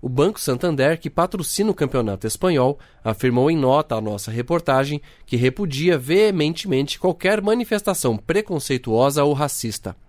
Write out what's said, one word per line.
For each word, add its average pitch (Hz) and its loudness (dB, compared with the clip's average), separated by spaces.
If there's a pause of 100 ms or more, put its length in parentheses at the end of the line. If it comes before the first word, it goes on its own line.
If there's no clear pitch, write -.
O 127 -6
Banco 147 0
Santander, 147 0
que - -8
patrocina 190 -2
o 202 2
Campeonato 113 -2
Espanhol, 143 2 (260)
afirmou 123 2
em 165 2
nota 139 2
à 110 -2
nossa 104 -6
reportagem 139 0 (240)
que 127 -4
repudia 143 0
veementemente 160 0
qualquer 185 0
manifestação 208 0
preconceituosa 139 0
ou 147 2
racista. 135 -6 (140)